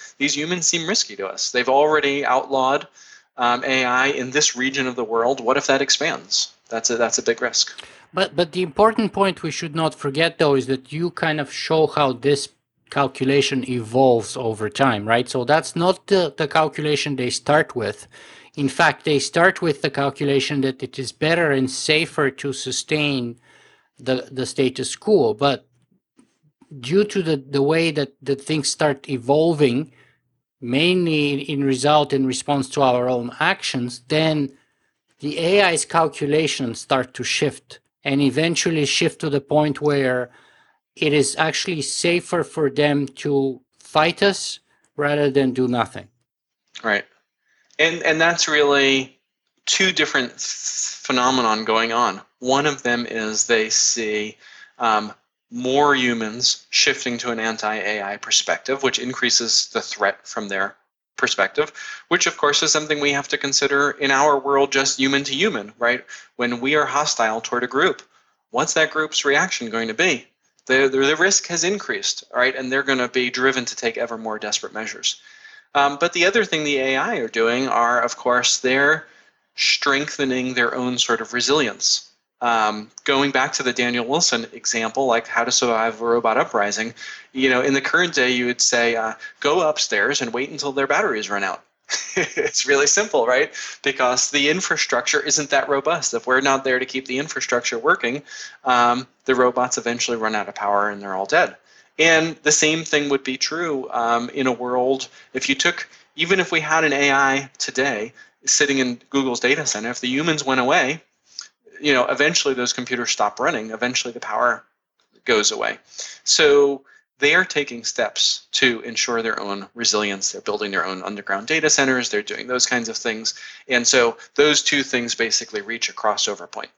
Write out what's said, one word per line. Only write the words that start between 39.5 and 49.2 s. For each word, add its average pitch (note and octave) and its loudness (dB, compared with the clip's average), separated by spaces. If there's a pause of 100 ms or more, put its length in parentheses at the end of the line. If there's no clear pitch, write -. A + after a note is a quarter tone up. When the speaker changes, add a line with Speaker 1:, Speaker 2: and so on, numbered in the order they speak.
Speaker 2:
where C3 0 (640)
it D3+ 0
is D3 2
actually D#3+ -2
safer F3 -2
for D3+ -2
them C#3+ 2
to C3+ -2 (180)
fight D#3+ 0
us - 0 (380)
rather D3 2
than C3 2
do B2+ 0
nothing. A2+ -2 (760)
Speaker 1:
Right. G#2 0 (760)
And, E3 0
and D#3+ 2
that's E3+ 2
really C#3 2 (480)